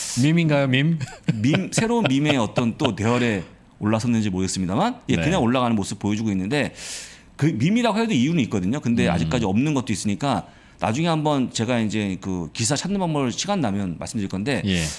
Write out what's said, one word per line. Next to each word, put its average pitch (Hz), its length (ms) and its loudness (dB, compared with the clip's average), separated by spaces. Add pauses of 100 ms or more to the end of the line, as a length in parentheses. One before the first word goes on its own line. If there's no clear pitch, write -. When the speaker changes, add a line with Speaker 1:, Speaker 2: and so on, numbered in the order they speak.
(200)
Speaker 1:
밈인가요, 151 460 4
밈? 143 320 2 (360)
Speaker 2:
밈, 143 380 2
새로운 226 340 2
밈의 139 300 4
어떤 117 400 0
또 110 200 0
대열에 113 480 2 (340)
올라섰는지 110 500 0
모르겠습니다만, 95 800 -2
예, - 80 2
Speaker 1:
네. 82 60 0
Speaker 2:
그냥 175 200 2
올라가는 120 320 2
모습 98 260 -2
보여주고 107 320 -2
있는데 101 420 -2 (640)
그 139 100 0
밈이라고 196 520 2
해도 226 140 0
이유는 151 320 2
있거든요. 101 360 -2
근데 117 260 0
Speaker 1:
음. 87 60 2
Speaker 2:
아직까지 82 340 0
없는 120 260 0
것도 123 200 -2
있으니까 104 560 -2 (320)
나중에 120 260 0
한번 151 440 0
제가 120 280 0
이제 104 420 -2
그 90 320 -4
기사 113 240 -2
찾는 196 240 -2
방법을 147 320 0
시간 196 300 -2
나면 98 360 -2
말씀드릴 98 300 -4
건데 104 380 -2
Speaker 1:
예. 170 160 2 (160)